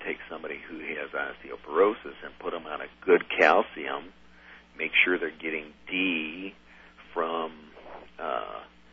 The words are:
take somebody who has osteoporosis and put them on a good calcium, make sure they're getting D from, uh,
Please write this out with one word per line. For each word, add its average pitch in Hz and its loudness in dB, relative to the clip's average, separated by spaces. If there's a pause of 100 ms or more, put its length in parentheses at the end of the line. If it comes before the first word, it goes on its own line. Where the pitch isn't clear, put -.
take 82 -6 (120)
somebody 78 -8
who 80 -12
has 73 -6
osteoporosis 71 0
and 73 -16
put 87 -6
them 82 -8
on 73 -8
a 71 -8 (180)
good 87 8 (160)
calcium, 80 4 (640)
make 82 -4 (100)
sure 90 4
they're 80 -2
getting 78 -6 (160)
D 92 -2 (600)
from, 82 -2 (680)
uh, 55 -4 (320)